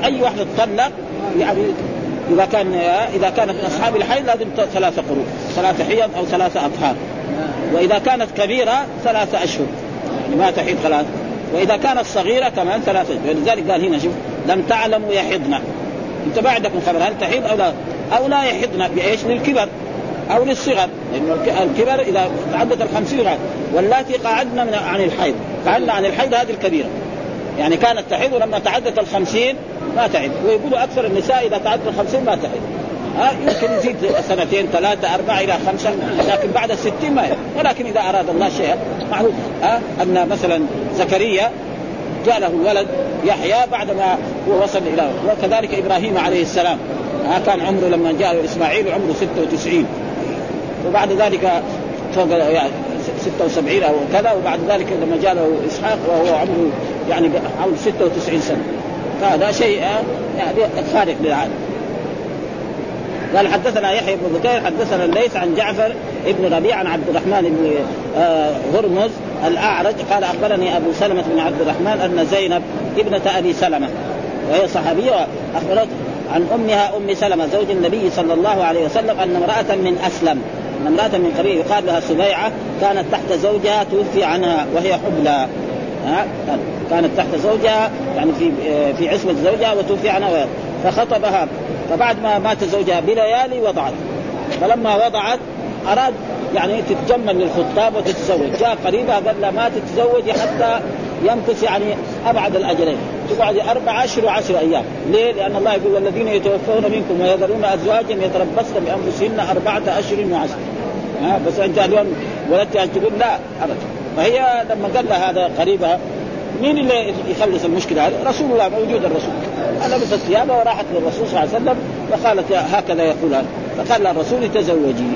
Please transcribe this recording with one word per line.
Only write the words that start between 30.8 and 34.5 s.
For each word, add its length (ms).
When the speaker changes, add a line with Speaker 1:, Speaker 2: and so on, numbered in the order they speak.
Speaker 1:
أكثر 220
النساء 420
إذا 100
تعدت 300
الخمسين 380
ما 100
تعد. 260
ها؟ 140
يمكن 320
يزيد 220
سنتين، 440